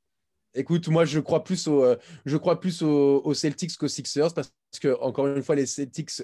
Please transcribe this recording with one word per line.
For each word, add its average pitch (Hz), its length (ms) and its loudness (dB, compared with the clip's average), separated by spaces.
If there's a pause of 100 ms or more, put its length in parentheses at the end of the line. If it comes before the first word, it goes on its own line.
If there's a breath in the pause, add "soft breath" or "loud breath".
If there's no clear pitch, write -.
(560)
Écoute, 165 300 -2
moi, 165 180 4
je 151 140 0
crois 156 240 0
plus - 240 -6
au, 147 160 4
euh, 123 140 4 (300 loud breath)
je 143 100 0
crois 170 240 0
plus 180 220 -4
aux, 143 420 4
aux 151 100 0
Celtics 160 420 -4
qu'aux 151 120 -4
Sixers 151 440 -2
parce 151 200 -8 (280)
que, 131 200 2
encore 131 260 -2
une 139 160 -2
fois, 151 140 0
les 135 100 2
Celtics 143 460 -8 (120)